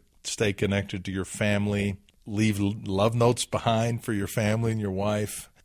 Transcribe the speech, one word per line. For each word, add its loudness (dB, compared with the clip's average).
stay 0
connected 0
to -6
your -2
family. 0
Leave 2
l-, 2
love 2
notes 4
behind 0
for -4
your -2
family 0
and -2
your -2
wife. -2